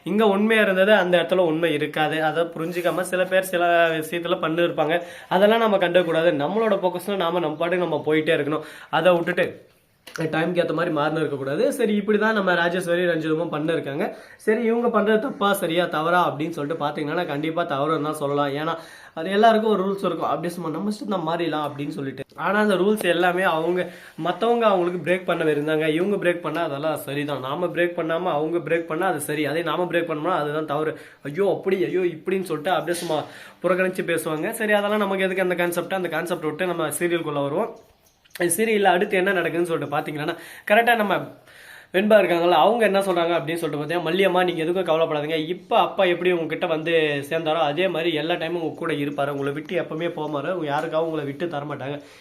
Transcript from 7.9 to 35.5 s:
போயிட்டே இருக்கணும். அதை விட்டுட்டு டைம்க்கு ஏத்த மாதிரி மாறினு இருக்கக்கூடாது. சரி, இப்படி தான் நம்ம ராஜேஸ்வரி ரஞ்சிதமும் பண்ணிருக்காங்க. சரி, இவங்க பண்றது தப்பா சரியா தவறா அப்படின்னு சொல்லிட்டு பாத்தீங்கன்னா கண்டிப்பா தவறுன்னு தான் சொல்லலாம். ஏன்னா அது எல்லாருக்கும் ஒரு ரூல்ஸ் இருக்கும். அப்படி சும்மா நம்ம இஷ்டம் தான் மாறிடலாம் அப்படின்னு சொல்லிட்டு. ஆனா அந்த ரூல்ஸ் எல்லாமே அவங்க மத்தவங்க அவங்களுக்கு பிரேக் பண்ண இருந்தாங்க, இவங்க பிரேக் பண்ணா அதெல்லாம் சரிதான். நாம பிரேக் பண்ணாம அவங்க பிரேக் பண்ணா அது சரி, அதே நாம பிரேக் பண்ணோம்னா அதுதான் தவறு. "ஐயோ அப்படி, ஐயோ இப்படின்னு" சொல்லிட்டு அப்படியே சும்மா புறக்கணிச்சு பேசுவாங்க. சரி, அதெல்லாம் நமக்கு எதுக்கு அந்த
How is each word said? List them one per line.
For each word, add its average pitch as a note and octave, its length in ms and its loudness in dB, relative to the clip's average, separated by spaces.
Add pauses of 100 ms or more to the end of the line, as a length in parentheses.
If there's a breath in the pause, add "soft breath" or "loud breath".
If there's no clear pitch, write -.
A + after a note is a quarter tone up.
போயிட்டே D#3 320 2
இருக்கணும். D3+ 240 -2 (280 loud breath)
அதை D#3+ 220 6
விட்டுட்டு E3+ 520 0 (540)
டைம்க்கு E3 420 0
ஏத்த D#3+ 120 0
மாதிரி D#3+ 240 -2
மாறினு D#3 200 0
இருக்கக்கூடாது. C#3+ 560 -2
சரி, A3 220 0
இப்படி G#3 240 2
தான் G#3+ 160 2
நம்ம F#3+ 200 2
ராஜேஸ்வரி F3 520 0
ரஞ்சிதமும் D#3+ 460 0
பண்ணிருக்காங்க. D#3 600 -4 (220 loud breath)
சரி, A3 260 0
இவங்க A3+ 380 2
பண்றது G#3 180 4
தப்பா G3 340 0
சரியா F3 320 0
தவறா E3+ 420 0
அப்படின்னு D3 240 -4
சொல்லிட்டு D3 360 -4
பாத்தீங்கன்னா D3+ 400 -4
கண்டிப்பா D#3 360 -4
தவறுன்னு D3+ 400 0
தான் D3+ 120 -2
சொல்லலாம். C#3+ 380 0
ஏன்னா D#3 220 -4 (400 loud breath)
அது E3 160 -6
எல்லாருக்கும் G#3+ 400 4
ஒரு F#3 140 2
ரூல்ஸ் G3 200 -2
இருக்கும். D#3+ 240 -2
அப்படி D#3 200 -2
சும்மா F3 200 -6
நம்ம F3 220 -4
இஷ்டம் G#3 180 -8
தான் F#3 200 -2
மாறிடலாம் D#3+ 380 -2
அப்படின்னு C#3 220 -8
சொல்லிட்டு. C#3 360 -8 (100)
ஆனா F3+ 240 -2
அந்த G#3+ 160 2
ரூல்ஸ் G3+ 300 2
எல்லாமே F3 380 2
அவங்க F3 480 0 (260 loud breath)
மத்தவங்க A3+ 500 0
அவங்களுக்கு F3 440 2
பிரேக் F#3 140 0
பண்ண E3+ 200 0
இருந்தாங்க, D#3 440 2
இவங்க F3+ 280 0
பிரேக் F3 240 0
பண்ணா D#3+ 220 -4
அதெல்லாம் D3+ 340 -2
சரிதான். C#3+ 440 -4
நாம D3 260 -4
பிரேக் E3+ 320 0
பண்ணாம E3 240 -2
அவங்க E3 360 0
பிரேக் E3 280 -2
பண்ணா D#3+ 200 -2
அது D#3+ 140 0
சரி, D3+ 260 -2
அதே D3+ 160 -2
நாம E3 220 -2
பிரேக் E3+ 260 -2
பண்ணோம்னா D#3+ 280 -2
அதுதான் D3+ 280 -2
தவறு. D3+ 320 -4 (240 loud breath)
"ஐயோ F3 280 -2
அப்படி, F#3+ 340 0
ஐயோ D#3+ 160 0
இப்படின்னு" F#3 420 -2
சொல்லிட்டு E3+ 280 -4
அப்படியே E3 280 0
சும்மா E3 240 -2 (400 loud breath)
புறக்கணிச்சு F3+ 420 0
பேசுவாங்க. D#3+ 460 -2
சரி, A3 220 0
அதெல்லாம் G#3 260 2
நமக்கு G3 260 0
எதுக்கு F#3 180 0
அந்த F3+ 120 2